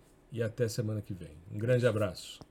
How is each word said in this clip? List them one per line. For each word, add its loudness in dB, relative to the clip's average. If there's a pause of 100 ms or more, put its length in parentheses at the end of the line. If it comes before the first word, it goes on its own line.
(320)
e -4
até 0
semana -2
que -8
vem. -12 (140)
Um -8
grande 4
abraço. 0 (120)